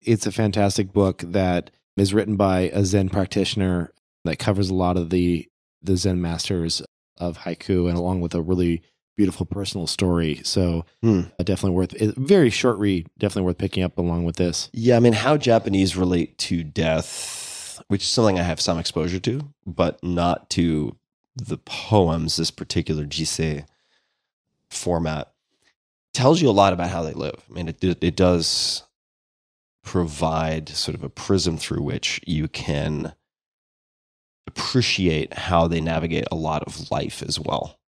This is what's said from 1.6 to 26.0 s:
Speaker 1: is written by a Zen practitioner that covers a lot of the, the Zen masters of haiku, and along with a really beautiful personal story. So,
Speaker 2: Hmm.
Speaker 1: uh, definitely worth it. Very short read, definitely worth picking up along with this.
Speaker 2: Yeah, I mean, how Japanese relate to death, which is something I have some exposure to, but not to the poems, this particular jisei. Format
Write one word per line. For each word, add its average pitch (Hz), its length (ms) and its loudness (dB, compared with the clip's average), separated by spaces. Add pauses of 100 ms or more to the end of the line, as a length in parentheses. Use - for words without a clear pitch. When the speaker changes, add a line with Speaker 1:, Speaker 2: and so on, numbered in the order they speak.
Speaker 1:
is 98 180 2
written 104 220 0
by 92 380 2
a 101 100 2
Zen 95 260 2
practitioner 92 840 -2 (320)
that 82 140 -4
covers 98 300 0
a 95 60 -2
lot 90 220 2
of 85 140 -2
the, 87 360 0 (340)
the 92 140 0
Zen 90 260 0
masters 85 600 -4 (360)
of 87 220 -6
haiku, 90 480 -2
and 85 100 0
along 90 240 -2
with 85 120 -4
a 85 80 0
really 87 400 0 (340)
beautiful 92 300 0
personal 98 400 -6
story. 85 580 0
So, 85 420 0 (180)
Speaker 2:
Hmm. 104 180 4 (180)
Speaker 1:
uh, 87 40 -2
definitely 92 320 0
worth 92 180 0
it. 107 240 0
Very 143 320 6
short 113 300 0
read, 95 280 0 (120)
definitely 101 240 0
worth 90 160 0
picking 95 240 -2
up 90 160 -2
along 85 260 0
with 85 120 -4
this. 87 360 -2
Speaker 2:
Yeah, 117 240 4
I - 20 6
mean, 120 140 8
how 123 240 2
Japanese 98 580 2
relate 90 440 0
to 85 240 -2
death, - 1160 -4 (100)
which 98 120 0
is - 80 -4
something 104 300 4
I 85 40 0
have 85 160 -2
some 85 200 0
exposure 87 400 -4
to, 123 220 -4 (260)
but 87 360 -2
not 87 480 -2
to 76 440 0 (400)
the 110 220 -8
poems, 82 800 0
this 82 140 -2
particular 78 540 -4
jisei. 78 600 -4 (1080)
Format 82 580 -2 (840)